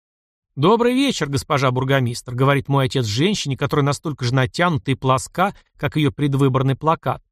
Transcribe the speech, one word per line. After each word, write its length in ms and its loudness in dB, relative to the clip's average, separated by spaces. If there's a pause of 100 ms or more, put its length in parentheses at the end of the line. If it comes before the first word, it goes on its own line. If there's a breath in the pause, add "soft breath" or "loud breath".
(560)
«Добрый 380 2
вечер, 340 0
госпожа 440 -2
бургомистр», 640 -2
говорит 360 0
мой 160 2
отец 200 -2
женщине, 520 -2
которая 280 0
настолько 380 -4
же 100 -2
натянута 580 0
и 40 -2
плоска, 580 -2 (220 soft breath)
как 220 -4
ее 140 2
предвыборный 680 0
плакат, 440 -2 (100)